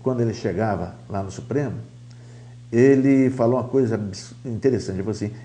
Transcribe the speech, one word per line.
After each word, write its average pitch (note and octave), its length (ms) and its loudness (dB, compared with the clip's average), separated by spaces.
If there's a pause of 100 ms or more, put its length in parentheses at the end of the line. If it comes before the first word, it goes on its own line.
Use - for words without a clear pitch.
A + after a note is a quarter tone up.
quando B2 180 0
ele A2+ 140 0
chegava F#2+ 600 -2 (140)
lá G2 140 -6
no G2 80 -10
Supremo, B2 440 -6 (960)
ele C3+ 600 6
falou B2+ 280 2
uma A#2+ 80 -4
coisa A#2+ 300 0
abs-, G2+ 380 -8 (100)
interessante. A2 520 -2
Ele F#2+ 60 -4
falou G2+ 140 -4
assim, G#2 160 -6 (120)